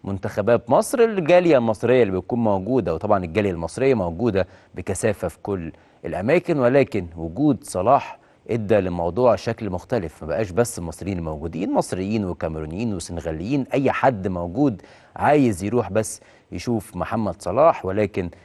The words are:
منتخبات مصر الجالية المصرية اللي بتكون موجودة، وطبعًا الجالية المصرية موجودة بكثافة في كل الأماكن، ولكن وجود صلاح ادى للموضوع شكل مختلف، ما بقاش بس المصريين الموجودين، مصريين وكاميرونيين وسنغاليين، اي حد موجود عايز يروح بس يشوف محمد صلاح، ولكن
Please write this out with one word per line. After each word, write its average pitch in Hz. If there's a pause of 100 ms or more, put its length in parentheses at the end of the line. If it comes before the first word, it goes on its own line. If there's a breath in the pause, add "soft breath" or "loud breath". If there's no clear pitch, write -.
منتخبات 104
مصر 214
الجالية 180
المصرية 117
اللي 95
بتكون 120
موجودة، 104
وطبعًا 101
الجالية 98
المصرية 90
موجودة 92 (280 soft breath)
بكثافة 98
في -
كل 90 (340 soft breath)
الأماكن، 143
ولكن 120 (100)
وجود 95
صلاح 110 (300 soft breath)
ادى 110
للموضوع 92
شكل 110
مختلف، 90
ما 78
بقاش 92
بس 117
المصريين 87
الموجودين، 82
مصريين 104
وكاميرونيين 85
وسنغاليين، 87
اي 135
حد 110
موجود 92 (340 loud breath)
عايز 117
يروح 110
بس 110 (300 soft breath)
يشوف 107
محمد 101
صلاح، 143
ولكن 98 (140 soft breath)